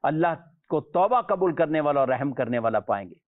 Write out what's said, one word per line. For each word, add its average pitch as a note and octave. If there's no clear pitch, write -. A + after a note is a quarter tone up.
اللہ D#3
کو D3+
توبہ A3+
قبول F#3
کرنے D#3
والا C#3+
اور C3+
رحم C3
کرنے B2
والا A2
پائیں G2
گے۔ -